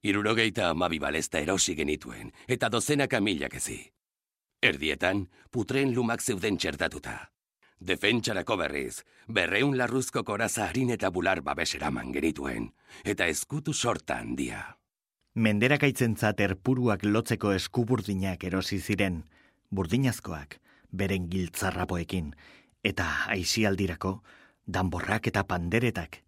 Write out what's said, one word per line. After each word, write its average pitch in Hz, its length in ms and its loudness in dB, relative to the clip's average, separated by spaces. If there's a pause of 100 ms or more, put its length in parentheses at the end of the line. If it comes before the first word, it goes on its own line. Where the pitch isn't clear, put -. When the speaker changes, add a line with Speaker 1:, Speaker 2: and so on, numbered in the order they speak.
Speaker 1:
Hirurogeita 104 640 2
hamabi 82 300 0
balesta 78 420 -2
erosi 90 340 0
genituen, 76 580 -6 (160)
eta 120 200 0
dozenaka 127 520 0
milak 82 340 0
ezi. - 240 -8 (840)
Erdietan, 87 680 0 (220)
putren 131 440 0
lumak 117 260 0
zeuden 101 380 0
txertatuta. - 760 -4 (500)
Defentsarako, 101 720 0
berriz, 71 460 -4 (240)
berrehun 107 520 2
larruzko 127 460 0
koraza 104 440 -2
harin - 260 0
eta 95 160 0
bular 90 320 2
babes 71 320 -2
eraman 64 400 -4
genituen, 67 560 -2 (340)
eta 98 220 0
ezkutu 147 480 -4
sorta - 440 -2
handia. 58 440 -4 (720)
Speaker 2:
Menderakaitzentzat 113 1120 4
erpuruak 120 580 2
lotzeko 104 520 2
eskuburdinak 101 880 0
erosi 92 340 -2
ziren, 92 440 0 (480)
burdinazkoak, 98 880 -2 (340)
beren 95 380 -2
giltzarrapoekin, 90 1040 -2 (500)
eta 95 240 0 (260)
aisialdirako, 95 840 0 (460)
danborrak 92 680 0
eta 98 160 2
panderetak. 90 800 0